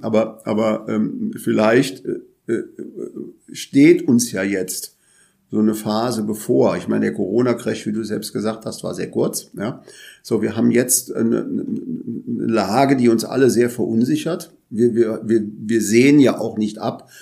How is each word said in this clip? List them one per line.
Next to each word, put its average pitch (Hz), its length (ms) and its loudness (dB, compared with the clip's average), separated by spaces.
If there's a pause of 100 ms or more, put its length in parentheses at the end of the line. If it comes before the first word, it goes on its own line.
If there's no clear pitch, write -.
aber, 110 440 -2
aber, 110 420 -2
ähm, 107 480 -2
vielleicht, 113 680 2
äh, - 160 -6 (260)
äh, 113 160 -2 (880)
steht 151 560 4
uns 120 240 2
ja 95 140 -2
jetzt 95 500 -4 (560)
so 107 80 -2
eine 107 160 2
Phase 110 480 -2
bevor. 107 540 0
Ich 87 100 -8
meine, 110 200 0
der 104 80 -2
Corona-Crash, 110 720 -2
wie 110 60 -4
du 110 120 -4
selbst 104 280 -8
gesagt 107 340 -6
hast, - 180 -10
war 92 100 -6
sehr 92 160 -8
kurz, - 460 -4
ja. - 260 -8 (400)
So, 107 200 -2
wir 110 140 -4
haben 117 140 4
jetzt 120 440 0
eine, 113 280 0
eine 117 1040 -6
Lage, 113 500 2
die 120 120 4
uns 113 160 4
alle 127 260 4
sehr 117 200 2
verunsichert. 139 840 -2 (160)
Wir, 117 260 2
wir, 110 300 0
wir, 110 180 2
wir 110 380 -2
sehen 123 400 6
ja 120 180 4
auch 107 200 -4
nicht 107 200 -4
ab, 120 300 -6 (140)